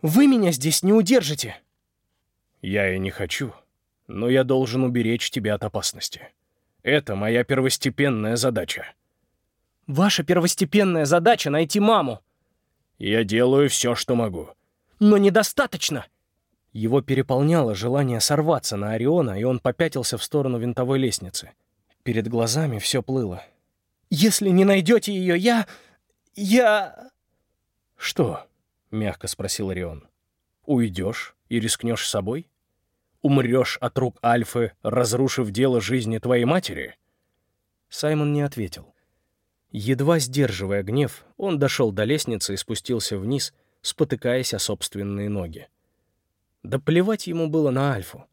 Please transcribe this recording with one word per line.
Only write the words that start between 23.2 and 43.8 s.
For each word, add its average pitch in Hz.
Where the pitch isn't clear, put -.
«Если 190
не 185
найдете 202
ее, 185
я... 220
я...» 214
«Что?» — -
мягко 107
спросил 95
Орион. 87
«Уйдешь 107
и 117
рискнешь 113
собой? 113
Умрешь 127
от -
рук 123
Альфы, 120
разрушив 120
дело 123
жизни 113
твоей 123
матери?» 113
Саймон 151
не 147
ответил. 117
Едва 135
сдерживая 101
гнев, 123
он 185
дошел 135
до 104
лестницы 117
и -
спустился 110
вниз, 120